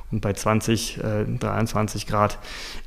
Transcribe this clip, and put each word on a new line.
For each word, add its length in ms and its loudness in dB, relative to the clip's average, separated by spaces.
und 100 0
bei 120 2
zwanzig, 680 2
äh, 220 0
dreiundzwanzig 640 0
Grad 320 4